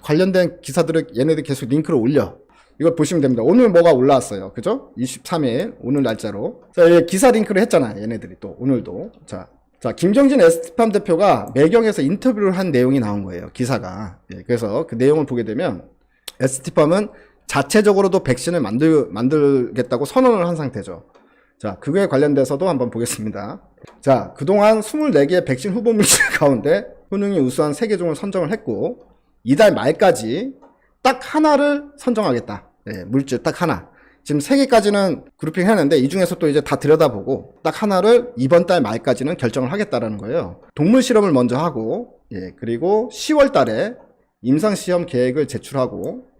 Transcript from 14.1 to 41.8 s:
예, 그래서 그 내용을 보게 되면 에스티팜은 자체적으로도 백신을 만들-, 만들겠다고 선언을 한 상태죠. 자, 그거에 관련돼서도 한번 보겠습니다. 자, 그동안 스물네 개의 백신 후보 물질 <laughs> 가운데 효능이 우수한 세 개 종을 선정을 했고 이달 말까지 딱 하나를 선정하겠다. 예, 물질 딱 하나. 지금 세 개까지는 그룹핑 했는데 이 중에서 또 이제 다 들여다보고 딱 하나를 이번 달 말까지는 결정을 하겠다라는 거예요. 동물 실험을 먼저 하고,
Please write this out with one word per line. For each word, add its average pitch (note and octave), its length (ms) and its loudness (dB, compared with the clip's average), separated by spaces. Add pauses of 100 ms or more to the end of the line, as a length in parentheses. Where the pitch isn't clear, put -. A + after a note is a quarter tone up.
예, F#2 140 -16
그래서 A#2 400 -4
그 - 80 -10
내용을 C#3 320 2
보게 A#2+ 160 -4
되면 A2 400 -6 (560)
에스티팜은 E3 720 0 (360)
자체적으로도 G3 800 2
백신을 D#3+ 380 -2
만들-, C#3 500 2
만들겠다고 B2+ 920 0
선언을 A3+ 420 2
한 F3 80 -4
상태죠. G#2 480 -10 (560)
자, G2+ 200 -8
그거에 D3+ 280 -2
관련돼서도 C#3 600 0
한번 B2+ 220 -2
보겠습니다. G#2+ 720 -8 (380)
자, A#2+ 380 0
그동안 G#3 440 2
스물네 G#3+ 460 0
개의 F3+ 180 0
백신 G#3 280 -4
후보 A3+ 200 0
물질 G#3 240 2 (120)
<laughs> - 100 -10
가운데 C#3+ 480 0 (240)
효능이 G3+ 300 -2
우수한 C#3 320 -2
세 A3+ 140 -4
개 G#3 100 -2
종을 E3+ 180 -4
선정을 F#3 360 -6
했고 D3 520 -6 (400)
이달 F#3+ 300 4
말까지 C#3 800 0 (500)
딱 B3+ 180 0
하나를 D4 600 2 (140)
선정하겠다. C3+ 720 -4 (200)
예, G2 160 -10
물질 C3+ 380 -2
딱 D#3 180 -4
하나. B2+ 280 -4 (340)
지금 D3 160 -2
세 B3+ 180 0
개까지는 G3+ 680 2 (120)
그룹핑 F3 300 -2
했는데 E3 300 2
이 C3 100 2
중에서 F3+ 280 -2
또 E3 120 0
이제 D3 140 2
다 C#3+ 160 -4
들여다보고 C3+ 880 0
딱 - 180 -4
하나를 G#3+ 560 2
이번 D#3+ 280 4
달 F3+ 160 2
말까지는 B2 560 -2
결정을 B2+ 340 -2
하겠다라는 A#2 480 -4
거예요. G#2 420 -6 (140)
동물 G#3+ 260 4
실험을 G#3+ 300 2
먼저 B2 260 2
하고, D3 640 -6 (120)